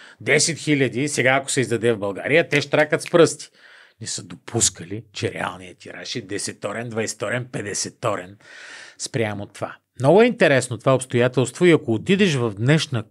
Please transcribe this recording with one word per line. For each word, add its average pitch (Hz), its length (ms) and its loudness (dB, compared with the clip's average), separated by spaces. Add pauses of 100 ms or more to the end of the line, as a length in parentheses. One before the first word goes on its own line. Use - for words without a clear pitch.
(220)
Десет 143 360 2
хиляди, 135 500 0
сега 131 220 0
ако 131 220 0
се 135 100 0
издаде 113 320 0
в 110 40 -2
България, 101 520 -2
те 143 120 0
ще - 100 -10
тракат 151 300 0
с - 80 -14
пръсти. - 400 4 (520)
Не 104 60 -12
са - 160 -10
допускали, 95 800 -6 (100)
че 101 180 -4
реалният 92 460 -10
тираж - 380 -14
е 120 60 -8
десеторен, 101 680 -8
двайсеторен, 113 640 -6
петдесеторен 101 840 -6 (600)
спрямо 104 480 -4
това. - 300 -12 (240)
Много 156 220 6
е 240 40 6
интересно 151 520 2
това 135 180 2
обстоятелство 123 720 0
и 175 60 8
ако 131 220 4
отидеш 180 420 2
в 117 180 -2
днешна 120 580 0